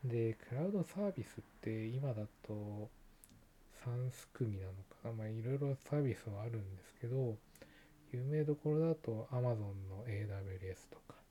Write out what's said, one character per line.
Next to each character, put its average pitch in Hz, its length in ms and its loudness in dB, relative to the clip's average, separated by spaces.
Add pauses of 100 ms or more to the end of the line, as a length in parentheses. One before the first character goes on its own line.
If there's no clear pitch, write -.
で、 117 300 2
ク - 220 -8
ラ 156 120 0
ウ 202 60 0
ド 185 100 2
サ - 200 -6
ー 196 100 2
ビ 110 100 -4
ス - 160 -10
っ - 40 -12 (180)
て 110 260 0
今 131 260 0
だ 107 100 -2 (220)
と 104 440 -4 (960)
三 123 260 0
す - 220 -16
く 123 120 2
み 104 140 0
な 95 60 -4
の 95 80 -6
か - 340 -10
な。 113 60 -2
ま 110 100 -4
あ、 107 60 -2
い 113 120 -2
ろ 127 140 0
い - 20 0
ろ 139 160 2 (160)
サ 143 60 2
ー 147 80 4
ビ 123 100 4
ス - 160 -6
は 98 120 -4
あ 107 60 -4
る 117 100 -2
ん 98 180 -4
で 92 80 -16
す - 160 -20
け 120 80 -4
ど、 123 300 2 (760)
有 123 140 -2
名 151 180 4
ど 147 120 6
こ 151 160 2
ろ 160 180 8
だ 160 60 6
と 113 360 -2
Amazon 123 240 6 (340)
の 95 160 -6
エ 104 240 0
ー - 20 -2
ダ 98 120 -2
ブ 98 80 -4
リ 95 60 -4
ュ 92 120 -6
ー - 40 -4
エ - 20 -6
ス - 160 -20
と - 80 -16
か - 160 -18 (160)